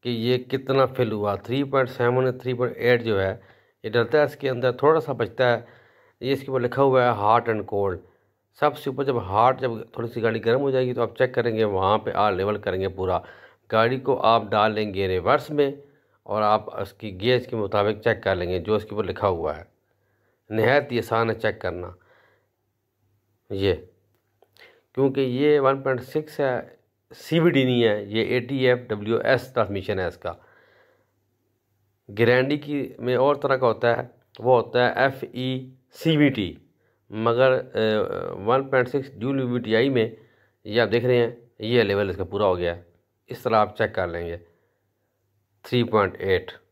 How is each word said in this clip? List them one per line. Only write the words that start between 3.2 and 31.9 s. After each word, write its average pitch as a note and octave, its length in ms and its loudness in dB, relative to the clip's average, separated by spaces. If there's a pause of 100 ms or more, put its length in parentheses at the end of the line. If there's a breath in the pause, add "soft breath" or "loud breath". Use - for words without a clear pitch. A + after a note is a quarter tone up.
ये A2+ 60 -6
डलता A#2 300 2
है D3 60 4
इसके C3+ 240 -4
अंदर, B2 240 0
थोड़ा D#3 260 2
सा D3+ 160 -6
बचता A#2 320 0
है। A#2 180 0 (560 soft breath)
ये C3+ 120 -2
इसके C3+ 180 -6
ऊपर C3 100 0
लिखा B2 200 0
हुआ C3 220 4
है B2 120 4
hot A2 340 2
and G#2+ 180 -2
cold। G2 300 -2 (640 soft breath)
सबसे C#3+ 300 -2
ऊपर C3 160 -4
जब C3 200 -2
हॉट, A#2+ 360 2
जब A#2 220 -4 (140)
थोड़ी A#2 120 -6
सी A#2 120 -8
गाड़ी A2+ 200 0
गर्म A#2 200 2
हो C#3 100 0
जाएगी B2+ 220 0
तो A#2+ 80 -2
आप A2+ 160 -2
check B2+ 160 2
करेंगे, A2+ 320 0
वहाँ G2 340 2
पे G2+ 140 -6
आप G#2 200 2
level G2+ 260 -2
करेंगे F#2+ 300 -2
पूरा। F2+ 320 -2 (480 loud breath)
गाड़ी A#2 300 2
को C3 160 0
आप A2 340 2
डाल G#2+ 240 2
लेंगे G2+ 360 -2
reverse G2+ 420 0
में C#3+ 300 -2 (440 soft breath)
और G#2+ 180 -2
आप G#2+ 260 2 (100)
उसकी G2+ 400 -10
gauge B2 260 2
के - 120 -8
मुताबिक G#2 420 0
check A2 240 0
कर G2 120 2
लेंगे F2+ 260 -2
जो G#2+ 160 0
इसके G2+ 180 -6
ऊपर G#2 100 -4
लिखा F#2 240 -2
हुआ D#2+ 240 -4
है। D#2 140 -14 (840)
नहायत A#2+ 420 2
ही A#2+ 80 0
आसान A2+ 300 0
है A2 100 -4
check A2 220 -2
करना F2+ 340 -8 (1500 soft breath)
ये, G2 240 0 (1200 soft breath)
क्योंकि C3+ 240 2
ये C#3 380 2
वन C3+ 160 4
पॉइंट C3+ 280 -2
सिक्स - 360 -8
है, C3 400 -4 (320)
सीवीडी D#3+ 540 2
नहीं B2 160 2
है, G#2 320 0
ये A2 100 2 (140)
एटीएफ़डब्ल्यूएस B2 1160 0
transmission G2 460 -2
है F2+ 80 -2
इसका। E2+ 280 -10 (1700 soft breath)